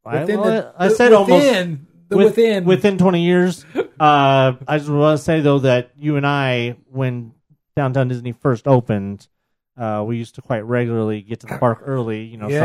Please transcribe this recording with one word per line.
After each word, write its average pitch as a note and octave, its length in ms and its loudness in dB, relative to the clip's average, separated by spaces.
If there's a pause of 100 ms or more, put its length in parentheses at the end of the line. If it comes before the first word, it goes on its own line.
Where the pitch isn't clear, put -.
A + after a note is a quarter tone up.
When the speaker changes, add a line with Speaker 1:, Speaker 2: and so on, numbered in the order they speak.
Speaker 1:
I, A#2+ 160 -6
Speaker 2:
Within G3+ 200 -4
Speaker 1:
well, A3 100 0
Speaker 2:
the, A3 280 -4
Speaker 1:
I F#3 100 0
Speaker 2:
the A3 60 2
Speaker 1:
said A#3 200 4
almost G3+ 180 4 (140)
Speaker 2:
within, F3 400 -2 (220)
the G3+ 100 -2
Speaker 1:
with-, G#3 80 6
Speaker 2:
within. G#3+ 400 2
Speaker 1:
within F#3 320 2
twenty F3 260 2
years. F3+ 400 0 (100)
Uh, C#3 760 2 (160)
I D3+ 100 -2
just D3 120 -6
wanna D3 280 2
say, D#3+ 220 -2
though, C#3+ 200 2
that B2 360 0
you D3 200 -4
and C#3+ 100 -2
I, B2+ 500 -2 (140)
when B2 420 -8 (420)
Downtown C3 340 -2
Disney B2 240 -8
first B2+ 360 -4
opened, G2+ 600 -2 (480)
uh, G#2+ 300 -6
we A#2 100 -6
used A#2 200 -12
to - 60 -20
quite A#2 180 -6
regularly A2+ 600 -4
get G#2+ 200 -14
to - 60 -20
the - 120 -10
park A#2 260 0
early, A2+ 400 -6
you A2+ 140 -18
know, G#2+ 100 -12
something C#3 60 -4 (100)